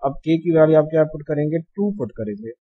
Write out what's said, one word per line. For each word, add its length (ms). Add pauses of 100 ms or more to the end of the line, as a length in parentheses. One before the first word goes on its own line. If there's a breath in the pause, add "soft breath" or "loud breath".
अब 80
k 160
की 300
value 200
आप 60
क्या 200
पुट 180
करेंगे, 360
टू 320
put 220
करेंगे, 380 (140)